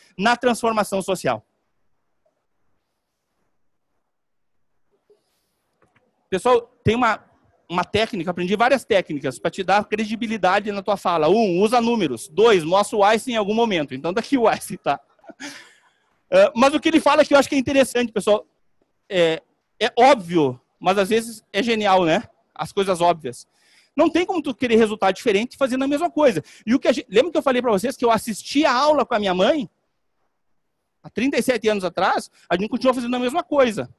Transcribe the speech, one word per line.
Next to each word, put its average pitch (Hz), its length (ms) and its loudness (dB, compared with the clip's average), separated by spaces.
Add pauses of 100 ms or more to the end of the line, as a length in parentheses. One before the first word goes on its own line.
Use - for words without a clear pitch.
(180)
na 226 160 2
transformação 220 680 -2
social. 151 460 -4 (4000)
Pessoal, 233 340 2 (200)
tem 214 140 2
uma, 233 280 0 (440)
uma 175 160 -4
técnica, 202 480 -4
aprendi 180 240 -4
várias 240 280 2
técnicas 147 540 -2
pra - 100 -6
te 190 140 -6
dar 190 220 0
credibilidade 208 880 -2
na 202 100 -8
tua 196 140 -2
fala. 165 320 0
Um, 190 320 2
usa 226 200 2
números. 214 480 -2
Dois, 190 360 4
mostra 190 320 0
o 202 80 4
Einstein 226 300 0
em 226 40 -2
algum 208 160 -2
momento. 190 400 -2
Então, 151 180 -6
tá 202 60 -8
aqui 233 180 -2
o 233 120 2
Einstein, 180 300 -4
tá? 143 200 -4 (400)
<laughs> 285 320 -18 (640)
É, 190 220 6
mas 262 180 4
o 302 60 0
que 320 100 -2
ele 311 120 2
fala 294 240 4
que - 100 2
eu 285 60 8
acho 262 80 0
que 294 80 -4
é - 20 0
interessante, 254 540 0
pessoal, 208 340 0 (640)
é, 165 340 0 (380)
é 226 180 -2
óbvio, 175 600 2 (180)
mas 185 180 0
às 196 120 0
vezes 226 340 -4 (100)
é 196 80 -2
genial, 208 440 2
né? 170 180 0 (320)
As 156 160 -10
coisas 190 300 -2
óbvias. 160 480 -2 (480)
Não 311 120 4
tem 339 160 0
como 370 160 -4
tu 277 140 -6
querer 233 220 0
resultado 208 360 2
diferente 208 440 -4
fazendo 262 260 -2
a 269 60 -2
mesma 294 200 -2
coisa. 269 320 0 (240)
E 214 80 -2
o 269 60 4
que - 80 -8
a 311 60 4
gente, - 180 -10
lembra 277 220 2
que - 40 -4
eu 311 60 0
falei 254 180 0
pra 240 120 0
vocês 208 240 -2
que - 80 -4
eu 233 80 2
assisti - 520 -2
a 294 80 2
aula 277 320 2
com - 80 -8
a 233 60 0
minha 196 160 0
mãe? 220 340 0 (1300)
Há 156 80 -20
trinta 277 260 -4
e 247 60 2
sete 226 260 -2
anos 214 140 0
atrás, 185 480 -2 (180)
a 170 60 -2
gente 190 140 -2
continua 247 260 0
fazendo 240 220 -4
a - 20 -4
mesma 247 240 -2
coisa. 233 560 -2